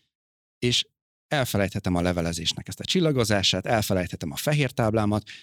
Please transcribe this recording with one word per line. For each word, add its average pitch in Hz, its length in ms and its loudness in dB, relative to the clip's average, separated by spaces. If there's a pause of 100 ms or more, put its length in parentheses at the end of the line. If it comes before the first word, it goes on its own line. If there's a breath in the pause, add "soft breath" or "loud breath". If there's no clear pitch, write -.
(580 soft breath)
és 120 280 0 (400)
elfelejthetem 101 680 0
a 87 60 2
levelezésnek 85 680 -2
ezt - 120 -10
a - 40 -10
csillagozását, 110 840 2
elfelejthetem 95 640 0
a 69 60 -10
fehér 147 340 0
táblámat, 107 580 0 (140 loud breath)